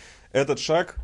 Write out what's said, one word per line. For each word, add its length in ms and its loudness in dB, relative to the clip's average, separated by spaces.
этот 280 2
шаг 440 0